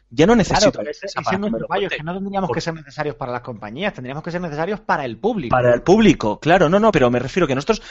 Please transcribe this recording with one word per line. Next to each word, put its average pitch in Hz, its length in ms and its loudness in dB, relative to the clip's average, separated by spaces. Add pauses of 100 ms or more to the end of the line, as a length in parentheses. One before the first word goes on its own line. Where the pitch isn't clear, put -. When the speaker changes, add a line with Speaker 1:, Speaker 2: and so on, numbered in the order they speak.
Speaker 1:
Ya 131 160 4
no 226 100 6
necesito - 360 2
Speaker 2:
Claro, - 80 -10
pero - 120 -8
ese, - 140 -14
Speaker 1:
esa - 160 -8
Speaker 2:
ese - 40 -12
Speaker 1:
para 185 120 0
Speaker 2:
no 202 60 -4
Speaker 1:
que 214 40 -4
Speaker 2:
es 214 60 -2
Speaker 1:
me - 40 -4
Speaker 2:
el - 40 -6
Speaker 1:
lo 175 60 -8
Speaker 2:
fallo, 185 140 -2
Speaker 1:
cuente. 165 140 -4
Speaker 2:
es - 40 -8
que 147 40 -8
no 170 120 -6
tendríamos 196 320 -4
Speaker 1:
Por - 80 -2
Speaker 2:
que 165 60 -2
ser 160 120 -4
necesarios 147 420 -8
para 127 160 -8
las 120 100 -6
compañías, 120 520 -8
tendríamos 131 300 -10
que 170 80 -10
ser 175 100 -6
necesarios 175 400 -6
para 160 240 -2
el 113 120 -8
público. 190 380 -4
Speaker 1:
Para 123 180 4
el 123 100 0
público, 165 580 4
claro, 170 260 4
no, 190 140 2
no, 220 100 4
pero 135 200 4
me 123 80 0
refiero 156 280 0
que 135 80 0
nosotros 214 360 -2